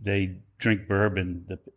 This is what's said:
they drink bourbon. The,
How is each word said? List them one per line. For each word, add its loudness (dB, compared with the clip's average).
they 0
drink 2
bourbon. 0
The, -8